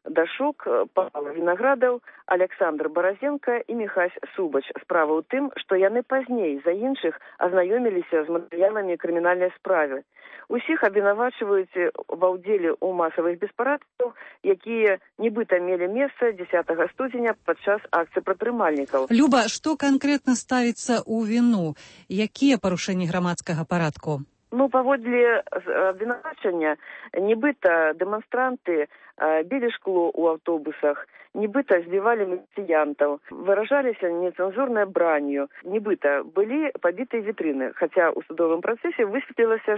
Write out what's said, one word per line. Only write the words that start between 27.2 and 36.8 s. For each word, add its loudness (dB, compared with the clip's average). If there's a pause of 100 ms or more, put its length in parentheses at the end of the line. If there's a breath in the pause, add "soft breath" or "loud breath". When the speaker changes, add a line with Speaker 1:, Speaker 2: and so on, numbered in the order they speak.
Speaker 1:
дэманстранты, -2
э, -2
білі -2
шкло 0
ў 2
аўтобусах, -2 (320 soft breath)
нібыта 2
збівалі 0
міліцыянтаў, 0 (100)
выражаліся 0
нецэнзурнай -2
бранню, 0 (160 loud breath)
нібыта 0
былі 0 (100)